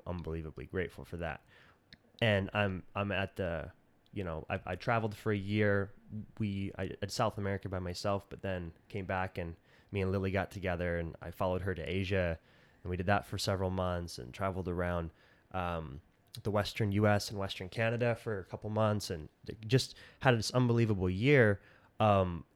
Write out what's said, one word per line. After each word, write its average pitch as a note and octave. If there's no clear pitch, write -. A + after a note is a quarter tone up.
unbelievably D#2+
grateful E2
for F2
that. E2
And G2+
I'm, G2+
I'm G2+
at F#2+
the, E2+
you G2+
know, D#2+
I, G2
I F#2
traveled A2
for -
a G#2
year. G2+
We, G2
I, F#2+
in G2+
South A2
America G2
by F#2
myself, F#2+
but -
then F2+
came G2
back F#2
and E2+
me G2+
and F#2
Lily F#2+
got F#2+
together, F2
and E2
I E2+
followed F#2
her F#2
to E2
Asia, F2+
and F#2
we F2+
did F2+
that G2+
for G#2
several F#2+
months F2+
and B1
traveled F#2+
around, F2
um, E2
the G#2+
Western G#2
U G#2
S G#2
and G2+
Western F#2+
Canada A#2
for A2
a F#2
couple G#2+
months, G#2+
and E2
just B2
had B2+
this G#2
unbelievable A#2
year, G#2+
um, F#2+